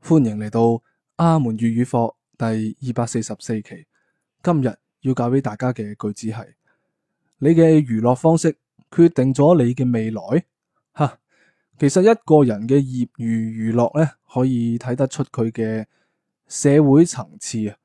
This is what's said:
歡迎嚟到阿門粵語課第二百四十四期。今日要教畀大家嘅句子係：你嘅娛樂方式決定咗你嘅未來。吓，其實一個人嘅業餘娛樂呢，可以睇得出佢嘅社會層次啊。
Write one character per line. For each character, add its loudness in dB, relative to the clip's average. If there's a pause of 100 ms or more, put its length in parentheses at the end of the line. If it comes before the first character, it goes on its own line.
歡 4
迎 -6
嚟 -10
到 0 (340)
阿 2
門 -2
粵 0
語 -
課 -4 (240)
第 -6
二 -6
百 -4
四 -6
十 -10
四 -8
期。 -20 (560)
今 0
日 -2 (280)
要 -2
教 -2
畀 0
大 -8
家 -4
嘅 -10
句 -8
子 -10
係： -12 (840)
你 2
嘅 4
娛 -2
樂 2
方 2
式 -2 (340)
決 4
定 0
咗 4
你 0
嘅 -2
未 -2
來。 -4 (480)
吓， -4 (600)
其 2
實 2
一 4
個 6
人 -2
嘅 2
業 -4 (120)
餘 -4
娛 -2
樂 0
呢， 0 (220)
可 0
以 -2
睇 -6
得 -2
出 -8
佢 -4
嘅 -6 (640)
社 2
會 6
層 -10
次 -8
啊。 -12